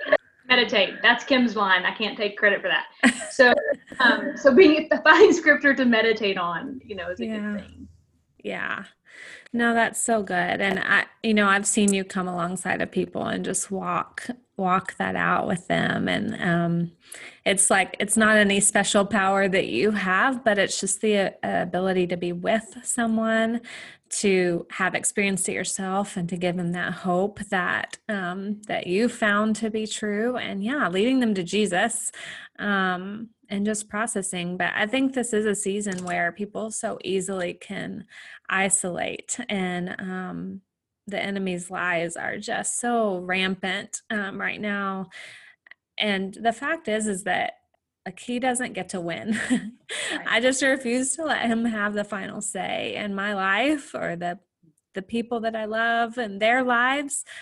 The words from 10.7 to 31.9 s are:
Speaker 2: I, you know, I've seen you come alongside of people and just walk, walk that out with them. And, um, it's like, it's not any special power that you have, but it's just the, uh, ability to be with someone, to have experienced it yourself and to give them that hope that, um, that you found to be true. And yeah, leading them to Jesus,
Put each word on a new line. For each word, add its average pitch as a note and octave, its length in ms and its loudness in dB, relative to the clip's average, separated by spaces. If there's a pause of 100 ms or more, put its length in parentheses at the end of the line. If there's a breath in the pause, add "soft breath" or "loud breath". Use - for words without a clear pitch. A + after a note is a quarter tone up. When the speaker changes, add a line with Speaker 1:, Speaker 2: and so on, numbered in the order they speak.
Speaker 2:
I, - 280 2 (160)
you A3 120 2
know, G#3 140 4
I've G3+ 180 2
seen G3+ 260 4
you G3 120 0
come F#3 240 -4
alongside F3+ 540 -4
of E3+ 80 -4
people F3 360 -4
and F#3 180 -4
just F#3 260 -4
walk, F3+ 560 -4 (300)
walk F#3 420 0
that F#3+ 180 -2
out F3 300 0
with - 220 -4
them. - 400 0
And, F#2 340 -2
um, E3+ 500 0 (520 loud breath)
it's F#3+ 260 2
like, F#3+ 280 2
it's - 180 0
not G#3+ 200 6
any G3+ 240 4
special G3+ 460 4
power G3 420 2
that F#3 200 2
you B2 240 2
have, G#3 520 0
but G#3 140 4
it's - 220 0
just - 200 -4
the, G#3+ 180 2
uh, F#3+ 140 0 (100)
ability F#3 680 0
to F3+ 80 -2
be F3 160 -4
with F3 520 -2
someone, A3+ 760 0 (480 loud breath)
to F#3 640 2
have F#3 240 -2
experienced G3 540 -2
it G3 40 -4
yourself F#3+ 640 -4
and F3 120 -4
to F3+ 80 -6
give F3 200 -2
them F3 160 -2
that F3 200 -4
hope F#3 540 -2
that, - 520 -2 (100)
um, G3 600 -6
that - 180 -4
you G3+ 220 2
found G#3+ 480 0
to A3 140 -4
be A3 160 -4
true. G#3+ 500 -4
And G3 260 -6
yeah, A#3+ 260 -2
leading A3 320 2
them A3 140 2
to F#3+ 80 -2
Jesus, F#3+ 720 0 (460 loud breath)